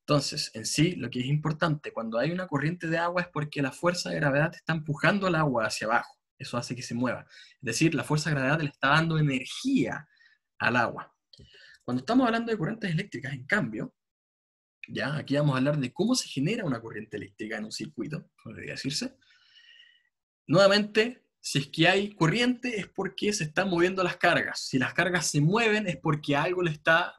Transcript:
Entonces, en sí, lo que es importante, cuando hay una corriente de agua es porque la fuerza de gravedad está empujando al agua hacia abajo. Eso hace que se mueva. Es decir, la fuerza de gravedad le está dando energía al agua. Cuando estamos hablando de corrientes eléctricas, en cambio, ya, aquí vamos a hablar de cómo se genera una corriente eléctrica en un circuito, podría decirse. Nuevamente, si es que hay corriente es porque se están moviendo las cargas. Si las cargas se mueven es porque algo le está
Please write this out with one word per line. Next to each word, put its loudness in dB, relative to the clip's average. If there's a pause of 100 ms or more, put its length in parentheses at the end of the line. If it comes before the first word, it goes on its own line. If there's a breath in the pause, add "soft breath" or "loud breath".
Entonces, -2
en -8
sí, 2
lo -6
que -4
es -2
importante, 0
cuando -4
hay 2
una -4
corriente -2
de 0
agua 0
es -6
porque -6
la -2
fuerza -2
de -4
gravedad 2
está -6
empujando 0
al 2
agua 2
hacia -4
abajo. -2 (240)
Eso -8
hace -6
que -12
se -8
mueva. -4
Es -20
decir, 0
la -2
fuerza 0
de 0
gravedad 2
le -2
está -2
dando 4
energía 0 (520 soft breath)
al 0
agua. -2 (680 loud breath)
Cuando -2
estamos 4
hablando 0
de -2
corrientes -2
eléctricas, -4
en -10
cambio, -2 (920)
ya, -4
aquí -2
vamos 4
a 2
hablar 2
de -2
cómo 0
se -4
genera -2
una -2
corriente -12
eléctrica -8
en -6
un -12
circuito, -10 (120)
podría -12
decirse. -6 (1300 soft breath)
Nuevamente, 4 (140)
si -2
es -2
que 2
hay 2
corriente 0
es -8
porque -4
se -2
están -2
moviendo 2
las 0
cargas. 2
Si -2
las 0
cargas 2
se 2
mueven 4
es -2
porque 0
algo 0
le 2
está 2